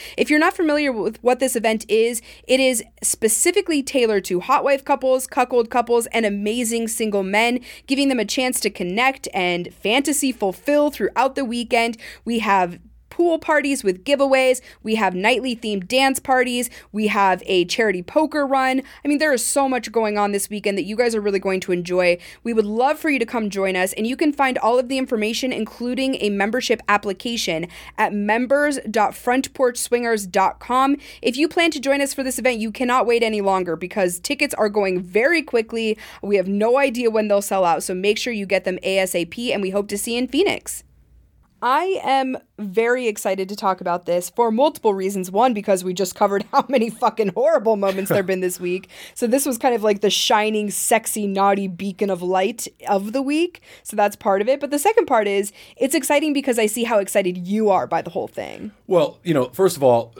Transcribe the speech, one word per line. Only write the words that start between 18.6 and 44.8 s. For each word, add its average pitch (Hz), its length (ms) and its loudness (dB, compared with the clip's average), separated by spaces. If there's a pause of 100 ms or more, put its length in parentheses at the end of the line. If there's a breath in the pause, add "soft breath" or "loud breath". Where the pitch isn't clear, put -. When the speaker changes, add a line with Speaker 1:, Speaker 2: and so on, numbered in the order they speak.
Speaker 1:
I 285 60 -4
mean, 294 80 2
there 302 160 2
is 240 120 -2
so 277 220 0
much 247 240 -4
going 214 260 0
on 202 140 0
this 202 180 -4
weekend 202 280 -4
that 165 80 -2
you 214 100 -8
guys 233 180 2
are 220 60 -2
really 202 180 0
going 190 220 -2
to 190 140 -4
enjoy. 175 460 2 (220 loud breath)
We 233 120 -4
would 220 120 4
love 247 320 0
for 320 120 -2
you 269 100 2
to 226 60 0
come 220 240 -4
join 190 260 -2
us, 185 180 0
and 214 140 -2
you 254 80 -2
can 302 160 2
find 262 280 0
all 240 200 2
of 247 80 -2
the 269 100 -2
information, 254 540 -2
including 247 720 -4
a 208 80 0
membership 214 580 0
application, 202 800 -2 (300 loud breath)
at 202 160 0
members 247 680 0 (100)
dot 214 240 0
front 254 400 -2
porch 247 240 0
swingers 233 480 0
dot 190 360 0
com. 262 340 2 (260 loud breath)
If 240 140 0
you 311 140 0
plan 339 220 2
to 294 100 -8
join 277 180 0
us 277 140 -2
for 277 100 -4
this 254 160 -4
event, 240 200 0
you 220 120 -4
cannot 247 340 0
wait 240 180 4
any 220 180 0
longer 190 340 0
because 180 440 -2
tickets - 340 -2
are 214 160 0
going 190 320 0
very 233 400 2
quickly. 226 560 -2 (260 loud breath)
We 202 140 2
have 185 100 0
no 208 300 2
idea 247 340 2
when 214 160 0
they'll 202 140 2
sell 190 240 0
out, 165 180 2
so 190 100 -6
make 202 240 0
sure - 140 -4
you 202 140 -4
get 190 180 0
them 185 200 -4
A 190 160 0
S 185 160 0
A 170 100 0
P, 233 260 -6
and 208 100 -2
we 190 100 -2
hope 202 180 -2
to 202 80 -4
see 233 160 -6
you 240 60 -2
in 247 100 -2
Phoenix. - 560 -2 (760)
I 330 400 0
am 262 360 0 (180)
very 226 500 0
excited 190 420 -2
to 208 60 -10
talk 190 260 -2
about 175 260 -2
this 175 240 -2
for 233 180 2
multiple 226 460 2